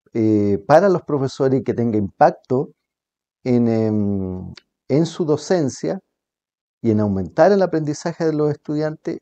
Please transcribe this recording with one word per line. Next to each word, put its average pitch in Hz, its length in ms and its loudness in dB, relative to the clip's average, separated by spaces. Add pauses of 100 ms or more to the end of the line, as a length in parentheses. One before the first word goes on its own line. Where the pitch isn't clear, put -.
(120)
eh, 104 540 2
para 170 220 6
los 175 140 0
profesores 135 580 -2
y 101 40 -8
que 113 100 -2
tenga 117 240 -2
impacto 135 720 0 (760)
en, 120 240 2
em, 101 840 -2 (340)
en 151 180 2
su 165 180 -6
docencia 156 760 -2 (840)
y 113 80 0
en 107 100 2
aumentar 104 520 2
el 196 100 2
aprendizaje 165 600 -4
de 160 80 0
los 151 180 0
estudiantes, 151 720 -8